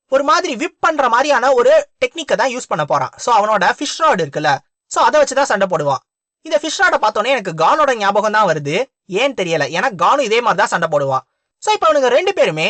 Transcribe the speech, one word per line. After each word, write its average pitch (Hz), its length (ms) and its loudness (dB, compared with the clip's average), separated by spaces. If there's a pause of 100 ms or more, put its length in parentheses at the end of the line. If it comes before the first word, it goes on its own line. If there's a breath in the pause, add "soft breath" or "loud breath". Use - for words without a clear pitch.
ஒரு 269 160 2
மாதிரி 320 320 0
விப் 277 240 -8
பண்ற 294 280 0
மாதிரியான 262 440 2
ஒரு 247 200 4 (280)
டெக்னிக்கை 277 360 -4
தான் 240 160 -2
யூஸ் 247 160 -10
பண்ண 156 160 -4
போறான். 135 320 -2
So - 180 -6
அவனோட 214 380 2
ஃபிஷ் - 260 -8
ராட் 277 240 2
இருக்குல்ல, 151 280 -4 (400)
so - 140 -2
அதை 254 160 2
வச்சுதான் 269 320 0
சண்டை 196 160 0
போடுவான். 143 340 -2 (440)
இந்த 320 120 0
ஃபிஷ் 311 200 -6
ராடை 349 200 2
பார்த்தோன்னே 247 360 -2
எனக்கு 185 200 -4
கானோட 277 420 2
ஞாபகம் 208 400 0
தான் 214 120 2
வருது, 151 280 -2 (300)
ஏன் 240 280 -2
தெரியல, 165 360 -2
ஏன்னா 190 260 -2
கானும் 226 320 2
இதே 220 120 2
மாதிரி 196 200 0
தான் 180 140 0
சண்டை 165 140 -2
போடுவான். 147 360 -2 (380)
So - 100 -4
இப்ப 339 140 0
அவனுங்க 285 220 2
ரெண்டு 359 240 2
பேருமே 175 360 0